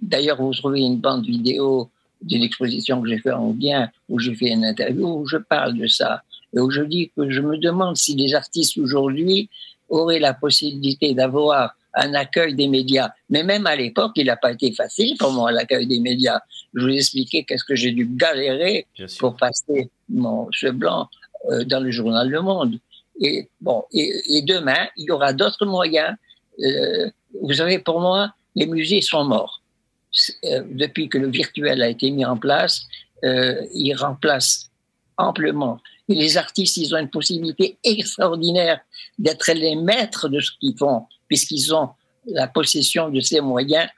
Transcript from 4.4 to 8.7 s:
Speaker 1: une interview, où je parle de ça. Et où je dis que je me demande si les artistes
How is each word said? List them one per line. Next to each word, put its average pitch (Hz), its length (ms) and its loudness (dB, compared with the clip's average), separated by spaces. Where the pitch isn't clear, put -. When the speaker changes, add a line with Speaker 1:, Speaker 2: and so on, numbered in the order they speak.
Speaker 1:
une 113 140 2
interview, 127 420 -2
où 147 60 -6
je 156 120 -2
parle 139 380 -2
de 113 100 -2
ça. 110 360 0
Et 123 60 2
où 131 100 2
je 143 120 0
dis 160 340 -2
que 143 140 -2
je 135 100 0
me 151 180 0
demande 170 380 0
si 147 200 0
les 139 180 2
artistes - 440 0